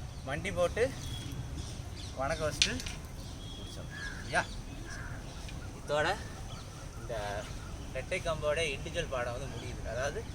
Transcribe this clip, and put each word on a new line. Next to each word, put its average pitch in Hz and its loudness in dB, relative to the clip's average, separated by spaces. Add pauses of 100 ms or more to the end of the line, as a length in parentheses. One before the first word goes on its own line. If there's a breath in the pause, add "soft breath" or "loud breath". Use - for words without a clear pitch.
(240)
வண்டி 165 0
போட்டு, 180 6 (1300)
வணக்கம் 147 2
வச்சுட்டு 226 4 (540)
முடிச்சிடணும். - -6
சரியா? 160 2 (1400)
இதோட 151 6 (840)
இந்த 104 0 (520)
ரெட்டை 131 -2
கம்போட 156 4
இண்டிவிஜுவல் 156 0
பாடம் 123 2
வந்து 123 -2
முடியுது. 110 -2
அதாவது 143 0 (120)